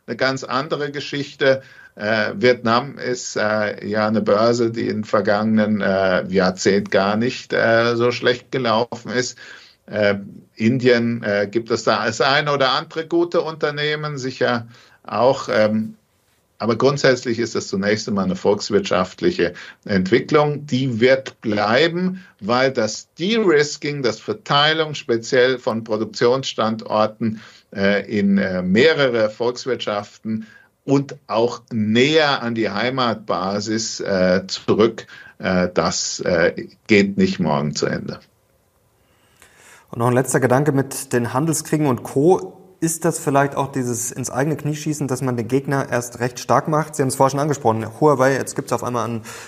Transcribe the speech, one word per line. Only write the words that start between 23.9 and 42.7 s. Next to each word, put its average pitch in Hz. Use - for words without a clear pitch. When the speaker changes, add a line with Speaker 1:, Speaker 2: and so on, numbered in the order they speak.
Speaker 1:
das 110
Verteilung 151
speziell 123
von 113
Produktionsstandorten, 110
äh, 101
in, 98
äh, 95
mehrere 120
Volkswirtschaften 110
und 139
auch 113
näher 127
an 117
die 110
Heimatbasis, 107
äh, 92
zurück, -
äh, 92
das, -
äh, 87
geht 98
nicht 95
morgen 76
zu -
Ende. -
Speaker 2:
Und 117
noch 117
ein 120
letzter 131
Gedanke 135
mit -
den 120
Handelskriegen 151
und 120
Co. -